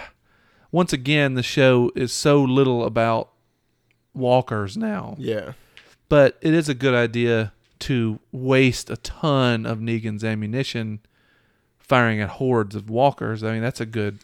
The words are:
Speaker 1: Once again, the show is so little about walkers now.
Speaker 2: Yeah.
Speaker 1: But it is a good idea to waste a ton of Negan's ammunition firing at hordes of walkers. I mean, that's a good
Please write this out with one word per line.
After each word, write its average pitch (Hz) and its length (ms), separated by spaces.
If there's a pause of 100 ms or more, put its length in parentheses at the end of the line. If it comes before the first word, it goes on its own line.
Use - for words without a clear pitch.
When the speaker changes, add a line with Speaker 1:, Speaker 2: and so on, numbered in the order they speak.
(720)
Speaker 1:
Once 175 220
again, 143 420
the 127 80
show 127 540
is 123 160
so 143 300
little 127 420
about 113 460 (840)
walkers 123 640
now. 110 420
Speaker 2:
Yeah. 107 340 (560)
Speaker 1:
But 143 320
it 156 140
is 160 140
a 143 60
good 127 200
idea 117 580 (280)
to 113 380 (140)
waste 131 580
a 117 80
ton 123 680
of 113 120
Negan's 110 460
ammunition 110 760 (800)
firing 117 420
at 101 100
hordes 113 440
of 104 140
walkers. 113 540
I 110 100
mean, 110 100
that's 123 180
a 117 60
good 104 380